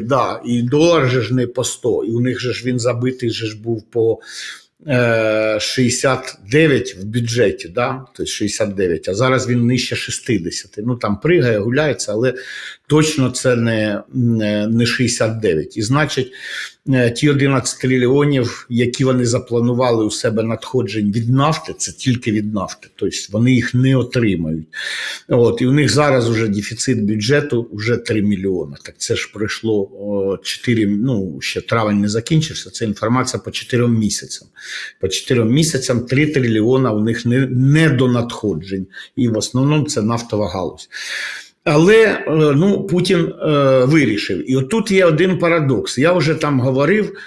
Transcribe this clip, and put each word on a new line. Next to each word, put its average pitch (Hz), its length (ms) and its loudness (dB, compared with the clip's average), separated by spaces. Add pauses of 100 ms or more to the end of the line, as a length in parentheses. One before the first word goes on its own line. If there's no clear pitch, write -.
да, 113 420 0
і 120 180 0
долар 147 460 4
же 127 120 2
ж 113 140 -2
не 127 120 2
по 127 180 -4
сто, 101 400 -2
і 107 60 -4
у 117 100 0
них 123 200 -2
же 123 120 -4
ж 107 140 -8
він 127 120 0
забитий 120 520 -2
же 110 160 -6
ж 107 160 -10
був 113 280 -4
по, 113 280 0 (680)
е, 110 760 2
шістдесят - 800 -2 (120)
дев'ять 139 500 2
в 95 40 -10
бюджеті, 120 640 -2
да? 131 360 -4 (120)
Тобто - 140 -6
шістдесят 104 440 -4
дев'ять, 92 340 -2
а 92 60 -4
зараз 123 340 0
він 120 180 2
нижче 123 300 0
шістдесяти. - 880 -6
Ну, 123 100 -2
там 104 240 -4
пригає, 139 380 2
гуляється, 123 540 -2
але 120 220 0 (540)
точно 151 420 2
це 127 260 0
не, 110 460 0 (120)
не, 107 520 0
не 117 200 2
шістдесят 113 540 0
дев'ять. 82 360 0
І, 107 60 -4
значить, 135 500 0 (560)
е, 123 220 4
ті 147 200 2
одинадцять 135 500 0
трильйонів, 131 880 2
які 120 360 0
вони 123 220 2
запланували 120 760 0
у 104 60 -2
себе 113 320 -2
надходжень 110 720 -2
від 117 160 -2
нафти, 135 500 0
це - 140 -8
тільки 117 400 -2
від 107 220 -2
нафти, - 420 -8
тобто 95 200 -4 (140)
вони 117 220 2
їх 120 220 0
не 131 220 4
отримають. 92 720 0 (600)
От, 120 340 2
і 131 40 2
у 127 60 4
них 143 180 4
зараз 131 400 2
уже 110 180 0
дефіцит 104 560 -2
бюджету 117 680 0
вже 110 240 -2
три 107 260 -2
мільйона. 92 600 -2
Так - 160 -18
це - 180 -2
ж - 180 -8
пройшло, 104 560 -2 (100)
о, 98 420 -2
чотири, 113 440 -2
ну, 101 540 -2
ще - 200 -6
травень 107 400 0
не 101 80 0
закінчився, 131 600 -2
це - 140 -6
інформація 113 600 -2
по 104 60 -10
чотирьом 120 480 0
місяцям. - 500 -4 (520)
По 95 80 -2
чотирьом 117 420 -4
місяцям 131 500 0
три 139 260 -2
трильйона 123 680 0
у 107 80 -2
них 113 260 -2
не, 131 200 2
не 139 440 2
до 127 180 2
надходжень, 95 800 -4 (300)
і 123 120 0
в 107 80 0
основному 135 480 0
це 104 180 -2
нафтова 107 460 -2
галузь. 90 400 -8 (760)
Але, 175 400 8
е, 202 220 0
ну, 160 600 4
Путін, 175 460 2 (100)
е, 139 420 4
вирішив. 120 680 2
І 131 60 2
отут 208 340 0
є 190 140 6
один 170 340 2
парадокс. 151 600 0
Я 160 140 4
вже 160 220 2
там 147 260 0
говорив, 143 560 2 (100)